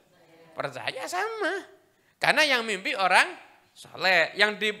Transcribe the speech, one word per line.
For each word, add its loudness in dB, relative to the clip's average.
percaya -6
sama. -6
Karena 2
yang 0
mimpi -6
orang 4
soleh. 0
Yang 4
di, 0